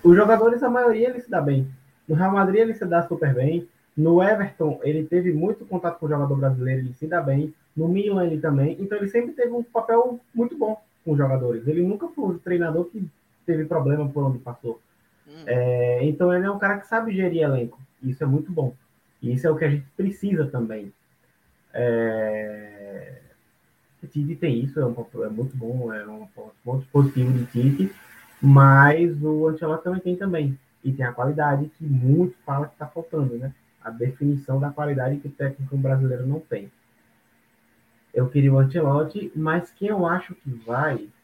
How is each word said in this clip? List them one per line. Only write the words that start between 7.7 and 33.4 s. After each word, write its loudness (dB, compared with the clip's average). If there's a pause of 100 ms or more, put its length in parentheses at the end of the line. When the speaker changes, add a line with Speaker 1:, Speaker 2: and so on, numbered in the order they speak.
Speaker 1:
No -2
Milan, 0
ele -2
também. 0
Então, -6
ele -4
sempre -2
teve -2
um -4
papel 0 (140)
muito -2
bom -4 (240)
com -2
os 2
jogadores. 0
Ele 0
nunca -2
foi -4
um -10
treinador -2
que -8 (400)
teve -2
problema 0
por -4
onde 0
passou. -12 (460)
Speaker 2:
Hum. -20
Speaker 1:
É, 0
então, 2
ele 0
é -2
um -6
cara 0
que -16
sabe -2
gerir 0
elenco. -2 (220)
Isso -6
é -2
muito 0
bom. -4 (440)
E -4
isso -2
é 4
o 0
que -2
a 0
gente -2 (100)
precisa -2
também. -8 (800)
É... -4 (840)
o -16
Tite -6
tem -2
isso, -4
é 0
um -2
ponto, -8
é -6
muito -6
bom, -6
é -12
um -16
ponto, -20
ponto -6
positivo 4
de 0
Tite, 0 (480)
mas 8
o 0
Ancelotti -4
também -4
tem -4
também. -2 (260)
E -2
tem -4
a -4
qualidade -2
que -12
muito 2
fala -4
que -20
tá -12
faltando, -6
né? -10 (280)